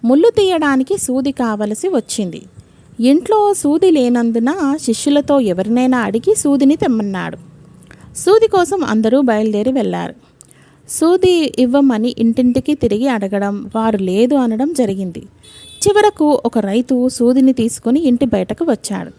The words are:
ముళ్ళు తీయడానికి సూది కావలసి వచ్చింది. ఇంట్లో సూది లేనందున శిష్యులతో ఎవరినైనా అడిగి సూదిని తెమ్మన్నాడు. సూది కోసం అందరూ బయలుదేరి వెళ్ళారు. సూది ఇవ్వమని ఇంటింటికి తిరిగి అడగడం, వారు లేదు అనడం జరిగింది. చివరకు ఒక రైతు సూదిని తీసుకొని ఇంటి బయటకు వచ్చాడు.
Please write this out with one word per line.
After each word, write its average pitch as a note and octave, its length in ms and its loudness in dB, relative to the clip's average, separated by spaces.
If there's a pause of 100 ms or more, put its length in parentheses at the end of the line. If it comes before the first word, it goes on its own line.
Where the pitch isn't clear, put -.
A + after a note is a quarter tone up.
ముళ్ళు D4 260 4
తీయడానికి D#4+ 680 0
సూది C4 340 -2
కావలసి G#3+ 560 -4
వచ్చింది. A3 540 -4 (580)
ఇంట్లో G4+ 540 2
సూది D#4+ 360 2
లేనందున B3 920 0
శిష్యులతో C#4+ 580 0
ఎవరినైనా A#3 580 0
అడిగి A#3 360 -2
సూదిని C#4+ 420 2
తెమ్మన్నాడు. G3+ 600 -4 (800)
సూది A4 320 4
కోసం F#4 360 0
అందరూ A3 360 0
బయలుదేరి A3 520 0
వెళ్ళారు. F3+ 420 -4 (760)
సూది F4 720 2
ఇవ్వమని B3 600 2
ఇంటింటికి B3 560 0
తిరిగి A#3 340 -2
అడగడం, G3+ 640 -4
వారు A3 220 0
లేదు G3+ 380 0
అనడం B3+ 380 -2
జరిగింది. G3 500 -4 (680)
చివరకు G4+ 580 2
ఒక A#3+ 120 -2
రైతు B3 500 -2
సూదిని B3+ 440 2
తీసుకొని A#3+ 480 -2
ఇంటి B3+ 240 2
బయటకు G#3+ 400 -4
వచ్చాడు. G3+ 540 -4